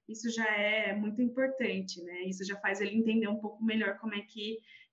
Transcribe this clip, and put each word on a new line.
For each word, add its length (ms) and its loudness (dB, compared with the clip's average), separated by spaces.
isso 220 -6
já 160 0
é 480 2
muito 280 0
importante, 840 0
né? 200 -6
Isso 220 -4
já 120 -4
faz 240 0
ele 140 0
entender 320 4
um 120 0
pouco 240 -8
melhor 340 2
como 160 -6
é 80 -4
que, 380 -8